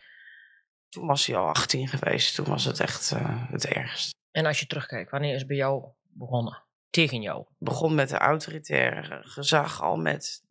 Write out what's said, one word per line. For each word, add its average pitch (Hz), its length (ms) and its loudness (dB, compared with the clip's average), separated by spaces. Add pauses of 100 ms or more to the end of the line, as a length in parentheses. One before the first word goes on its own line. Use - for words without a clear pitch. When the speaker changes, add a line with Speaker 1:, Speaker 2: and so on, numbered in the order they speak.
(880)
Speaker 1:
Toen - 180 -8
was 139 200 4
hij 117 100 0
al 92 100 2
achttien 131 420 0
geweest. - 460 0
Toen - 120 -2
was - 180 0
het - 160 0
echt, - 320 0
eh, 120 380 -2
het - 160 -2
ergst. - 480 -2 (160)
Speaker 2:
En 160 160 0
als 151 140 0
je 147 60 -4
terugkijkt, 123 440 -8
wanneer 143 220 0
is 131 60 -2
het 135 100 -8
bij 139 80 -2
jou 135 360 0 (100)
begonnen? 120 600 -4 (280)
Tegen 139 300 4
jou? 87 180 -4
Speaker 1:
Het - 200 -16
begon 156 360 0
met 139 140 4
de 139 100 0
autoritaire 151 1040 0
gezag - 600 0
al 78 140 2
met - 540 -2